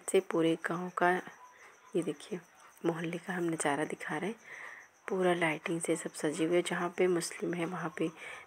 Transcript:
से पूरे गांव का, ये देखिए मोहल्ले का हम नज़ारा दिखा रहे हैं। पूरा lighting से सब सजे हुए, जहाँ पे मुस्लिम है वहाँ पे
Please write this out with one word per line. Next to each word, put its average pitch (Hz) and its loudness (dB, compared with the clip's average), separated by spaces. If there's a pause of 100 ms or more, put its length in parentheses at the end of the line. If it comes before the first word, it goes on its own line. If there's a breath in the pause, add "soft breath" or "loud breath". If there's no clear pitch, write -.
से 190 6
पूरे 165 4 (100)
गांव 180 -2
का, 175 6 (840 loud breath)
ये 170 2
देखिए 180 -6 (440)
मोहल्ले 170 -2
का 185 -6
हम 175 -2
नज़ारा 156 0
दिखा - -6
रहे 170 -2
हैं। 226 -8 (680 loud breath)
पूरा 185 4
lighting 165 0
से 165 2
सब - -6
सजे 160 0
हुए, 175 4
जहाँ 175 0
पे 185 4
मुस्लिम 170 0
है 170 -2
वहाँ 170 -4
पे 165 0 (380 loud breath)